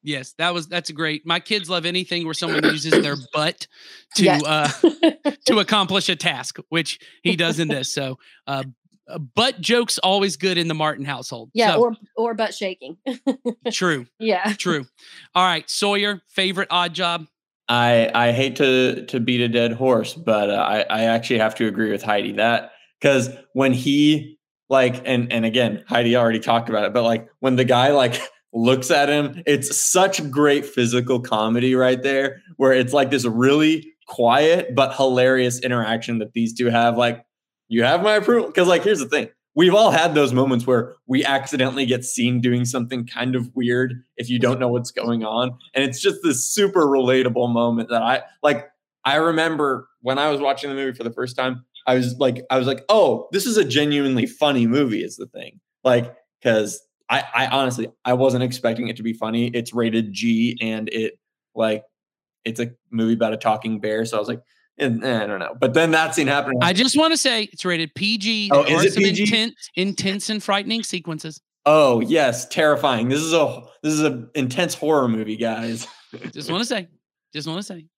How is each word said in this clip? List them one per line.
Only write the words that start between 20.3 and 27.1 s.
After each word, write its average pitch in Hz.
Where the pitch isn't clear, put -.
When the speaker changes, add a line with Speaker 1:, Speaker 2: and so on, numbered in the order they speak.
Speaker 3:
uh, 101
I, 107
I 110
actually 117
have 110
to 113
agree 107
with 101
Heidi 104
that, 113
'cause 131
when 131
he, 147
like, 127
and, 120
and 113
again, 127
Heidi 117
already 113
talked 117
about 107
it, 92
but, 120
like, 113